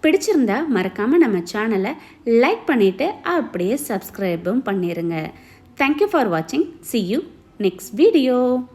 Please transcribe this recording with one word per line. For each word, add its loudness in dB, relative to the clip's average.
பிடிச்சிருந்தா 2
மறக்காம -2
நம்ம 4
சேனலை -2
லைக் 2
பண்ணிட்டு 2
அப்படியே -2
சப்ஸ்கிரைபும் -4
பண்ணிருங்க. -4
Thank 0
you 4
for 0
watching. -2
See -2
you -2
next -4
video. 2